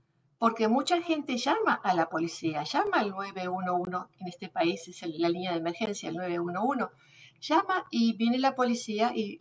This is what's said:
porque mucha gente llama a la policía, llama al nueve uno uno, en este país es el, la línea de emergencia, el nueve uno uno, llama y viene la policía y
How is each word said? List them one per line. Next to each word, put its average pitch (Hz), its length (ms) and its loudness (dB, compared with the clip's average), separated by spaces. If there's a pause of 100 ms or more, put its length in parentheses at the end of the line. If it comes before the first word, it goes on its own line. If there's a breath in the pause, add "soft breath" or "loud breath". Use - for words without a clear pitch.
(380)
porque 220 300 2
mucha 294 340 4
gente 302 340 -2
llama 311 460 2
a 190 120 2
la 165 140 2
policía, 160 540 -2
llama 359 380 2
al 202 100 0
nueve 190 380 -6
uno 185 260 -2
uno, 180 340 -2 (120)
en 180 80 -8
este 180 200 -10
país 185 380 0
es 180 160 -16
el, 165 160 -6
la 170 100 2
línea 180 240 0
de 170 60 0
emergencia, 175 500 -4
el 165 80 -4
nueve 175 220 -2
uno 175 260 -2
uno, 254 260 0 (500 soft breath)
llama 370 500 2
y 233 260 2
viene 233 220 2
la 262 160 2
policía 240 600 0
y 208 260 -4